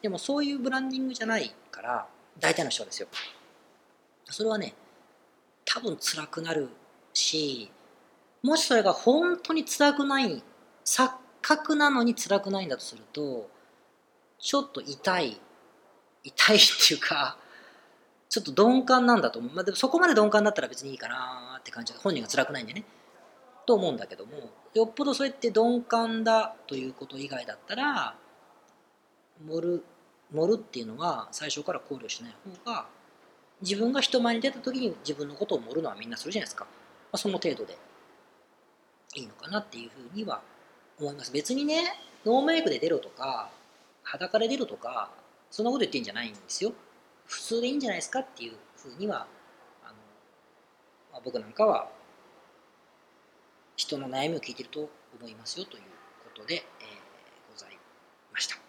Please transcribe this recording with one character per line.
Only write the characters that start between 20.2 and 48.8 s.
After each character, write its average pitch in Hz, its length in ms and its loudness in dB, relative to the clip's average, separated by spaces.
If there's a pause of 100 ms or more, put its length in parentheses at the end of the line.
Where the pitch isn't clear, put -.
感 208 140 6
だ 214 80 4
っ - 20 -6
た 165 80 0
ら 127 60 -4
別 - 160 -12
に 139 80 -8
い - 20 -8
い 127 60 -12
か 120 80 -10
な 127 500 -8
ー - 20 -14
っ - 40 -20
て - 80 -16
感 117 120 -10
じ - 100 -8
で、 - 60 -16
本 196 140 0
人 131 80 -2
が 110 80 -8
辛 - 160 2
く - 80 -8
な 131 60 -6
い 120 40 -8
ん 107 40 -12
で 131 60 -12
ね、 208 100 -10 (840)
と 247 80 6
思 185 160 4
う 135 40 -2
ん 117 40 -6
だ 98 80 -8
け - 100 -16
ど 101 120 -16
も、 127 240 -16 (240)
よ 220 100 6
っ 220 80 -10
ぽ 277 120 -2
ど 269 100 2
そ 277 80 0
れ 269 60 0
っ 262 40 -6
て - 160 -2
鈍 233 320 4
感 226 420 0
だ 220 320 4 (120)
と 139 80 -6
い 131 120 -4
う 131 60 -10
こ 139 140 -16
と 135 100 -14
以 139 100 -8
外 135 200 -8
だ 104 80 -10
っ - 20 -20 (100)
た 202 80 -6
ら、 240 400 -2 (1300)
盛 160 180 -4
る、 170 220 -2 (480)
盛 170 260 4
る - 20 -6
っ 220 40 -12
て - 160 -10
い 117 40 -6
う - 20 -6
の 110 120 -10
は 147 340 -4
最 151 180 -8
初 143 140 -4
か 175 100 -4
ら - 60 -4
考 - 160 -10
慮 117 140 -14
し - 120 -8
な 117 80 -16
い 113 60 -20 (300)
方 233 60 -6
が、 208 140 -6 (760)
自 190 140 -2
分 226 160 2
が 277 80 2
人 254 220 2
前 233 140 4
に 226 60 -2
出 269 100 2
た 262 80 -14
時 262 200 -4
に 208 220 -2
自 151 120 -6
分 143 140 -6
の 147 80 -12
こ 208 100 -2
と 196 100 -2
を 131 40 0
盛 113 160 -8
る 160 60 0
の 143 80 -4
は 98 60 -8
み 107 120 -14
ん - 20 -14
な 117 60 -4
す - 100 -10
る 165 60 -6
じ 214 80 -2
ゃ - 20 -2
な - 20 -4
い - 20 -6
で - 60 -14
す - 40 -12
か。 - 80 -10
ま - 60 -14 (420)
あ、 196 60 -6
そ - 100 -2
の 190 120 0
程 156 160 0
度 110 100 -8
で 87 120 -16 (1400)
い 135 80 -12
い 110 40 -14
の 104 80 -20
か - 140 -18
な 208 100 -4
っ 208 60 -10
て - 120 -18
い 117 100 -14
う - 20 -18
ふ 135 240 -20
う - 20 -14
に 214 80 -6
は 151 180 -6 (560)
思 143 140 -6
い 143 40 -12
ま 135 100 -16
す。 120 80 -12
別 151 200 -2
に 285 120 -2
ね、 339 340 0 (260)
ノ 247 160 6
ー 285 40 0
メ 330 140 4
イ 320 40 -2
ク - 60 2
で - 100 -2
出 156 80 0
ろ 160 120 2
と 98 100 -10
か、 120 400 -6 (520)
裸 - 380 -2
で 151 80 2
出 139 80 0
ろ 175 100 -4
と - 120 -12
か、 117 340 -8 (400)
そ - 100 -8
ん 220 40 0
な 240 60 2
こ 269 40 0
と 262 60 0
言 - 80 0
っ - 20 -10
て 135 80 -2
ん 117 60 -4
じ 98 60 -10
ゃ - 20 -14
な 117 100 -6
い 113 60 -8
ん 104 40 -14
で 104 140 -18
す - 160 -6
よ。 226 80 -2 (540)
普 - 160 -12
通 226 180 -4
で 240 80 -2
い 262 40 -2
い 285 40 -4
ん 285 60 0
じ 262 60 -2
ゃ - 20 -2
な 185 60 -4
い - 20 -6
で 160 60 -6
す - 60 -10
か 262 120 -4
っ 262 60 -8
て - 180 -16
い 113 40 -12
う 113 40 -16 (240)
ふ 127 180 -20